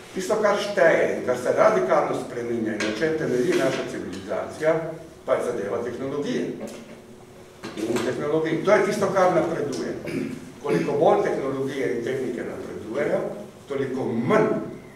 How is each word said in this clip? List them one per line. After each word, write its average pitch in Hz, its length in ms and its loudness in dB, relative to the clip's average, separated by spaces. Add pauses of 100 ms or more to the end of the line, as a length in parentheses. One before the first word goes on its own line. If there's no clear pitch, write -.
(140)
Tisto, 196 280 0
kar 202 160 4
šteje - 600 4
in - 80 -6
kar 123 120 0
se - 160 0
radikalno 160 720 4
spreminja 117 480 -4
in 107 80 -4
na 107 180 -2
čem 160 180 0
temelji 123 360 2
naša 135 380 2
civilizacija, - 840 -2 (520)
pa - 80 2
je - 120 0
zadeva - 380 -2
tehnologije. 135 640 -2 (1300)
In 117 280 0
tehnologij-, 156 600 0
to 185 60 6
je 202 140 6
tisto, 196 280 0
kar 180 220 6
napreduje. 156 580 0 (680)
Koliko 147 280 2
bolj 190 320 6
tehnologije 135 760 -2
in 117 60 -4
tehnike - 400 -4
napredujejo, 107 760 -4 (480)
toliko 131 380 -2
manj 123 420 4 (480)